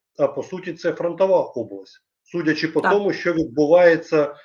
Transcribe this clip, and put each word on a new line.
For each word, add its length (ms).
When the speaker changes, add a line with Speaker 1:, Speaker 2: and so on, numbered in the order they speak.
Speaker 1:
а 100
по 140
суті 300
це 200
фронтова 480
область, 640
судячи 460
по 120
Speaker 2:
Так. 120
Speaker 1:
тому, 200
що 200
відбувається, 1000